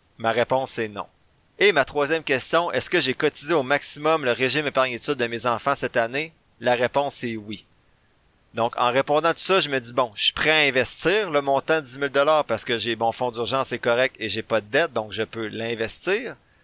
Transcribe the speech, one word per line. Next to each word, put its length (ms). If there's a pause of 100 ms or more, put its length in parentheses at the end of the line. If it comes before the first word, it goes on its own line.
(180)
Ma 160
réponse 440
est 120
non. 180 (500)
Et 140
ma 140
troisième 380
question, 500
est-ce 160
que 100
j'ai 140
cotisé 400
au 100
maximum 600
le 80
régime 340
épargne 240
études 220
de 140
mes 180
enfants 300
cette 200
année ? 380 (260)
La 140
réponse 500
est 120
oui. 300 (880)
Donc, 220
en 140
répondant 380
à 60
tout 60
ça, 180
je 100
me 100
dis, 140
bon, 220
je 80
suis 100
prêt 160
à 180
investir 600
le 140
montant 380
de 40
dix 140
mille 100
dollars 360
parce 200
que 140
j'ai 160
mon 160
fonds 180
d'urgence 440
est 40
correct 400
et 100
j'ai 140
pas 180
de 60
dette, 260
donc 200
je 100
peux 240
l'investir. 880 (280)